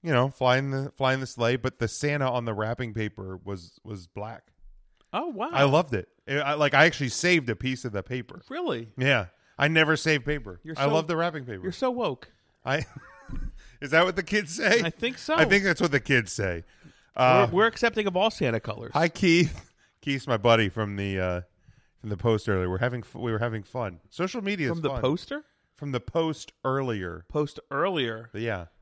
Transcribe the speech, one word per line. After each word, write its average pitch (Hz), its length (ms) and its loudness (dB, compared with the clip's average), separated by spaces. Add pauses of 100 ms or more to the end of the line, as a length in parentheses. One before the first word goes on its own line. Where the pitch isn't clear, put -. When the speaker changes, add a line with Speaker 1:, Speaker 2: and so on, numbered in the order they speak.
Speaker 1:
you 170 100 -2
know, 127 180 4
flying 131 420 2
the, 135 260 -4
flying 131 220 2
the 131 80 -6
sleigh, 120 300 0
but 127 220 -4
the 117 80 0
Santa 147 420 -2
on 120 160 -2
the 113 80 -4
wrapping 110 400 -4
paper 98 500 -8
was, 92 400 -10
was 95 240 -12
black. 107 440 -14 (600)
Speaker 2:
Oh, 285 160 -6
wow. 240 240 -6
Speaker 1:
I 139 120 2
loved 143 300 2
it. 92 140 -4 (200)
It, 135 120 -4
I, 143 140 -2
like, 147 200 2
I 147 120 8
actually 147 240 0
saved 165 400 2
a 110 60 0
piece 131 300 -4
of 117 60 -6
the 101 120 -4
paper. - 460 -10
Speaker 2:
Really? 262 480 -4
Speaker 1:
Yeah. 127 300 2 (300)
I 143 100 2
never 160 300 4
save 151 280 0
paper. 135 380 -6
Speaker 2:
You're 156 140 -10
Speaker 1:
I 139 80 0
Speaker 2:
so, 143 80 2
Speaker 1:
love 156 140 2
the 170 100 -2
wrapping 160 280 -4
paper. 107 180 -10
Speaker 2:
you're 185 100 -6
so 254 180 -2
woke. 220 400 -6 (320)
Speaker 1:
I, 143 220 -2 (480)
<laughs> - 480 -10
is 135 100 -6
that 165 140 6
what 185 100 0
the 185 80 -2
kids 185 320 -2
say? 233 280 4
Speaker 2:
I 165 60 0
think 240 280 -6
so. - 180 -2
Speaker 1:
I 320 100 8
think 196 200 4
that's 180 160 2
what 156 100 2
the 139 80 2
kids 120 320 2
say. 90 320 -2 (540)
Uh, 127 340 6
Speaker 2:
We're, 175 120 0
we're 226 40 6
accepting 220 400 0
of 180 80 -2
all 208 160 2
Santa 117 300 0
colors. 117 320 -10
Speaker 1:
hi, 165 160 2
Keith. - 600 2 (140)
<laughs> - 160 -20
Keith's 139 260 -4
my 123 100 0
buddy 110 320 6
from 104 260 -6
the, 98 240 -2
uh, 90 220 -2 (580)
from 110 100 -12
the 104 60 -4
post 110 320 0
earlier. 92 220 0
We're 92 80 -4
having 120 240 -2
f-, - 140 -18
we 120 180 -4
were 107 60 -2
having 113 240 -4
fun. 101 360 -8 (100)
Social 190 320 -6
media 196 260 -2
is 120 40 0
Speaker 2:
From 165 100 -4
the 147 100 -2
Speaker 1:
fun. 127 100 -4
Speaker 2:
poster? 175 420 -2 (320)
Speaker 1:
From 143 160 -8
the 127 80 -2
post - 540 -4 (100)
earlier. 110 640 -4
Speaker 2:
Post 151 320 -4 (120)
earlier? 139 640 -2
Speaker 1:
Yeah. 107 320 -4 (160)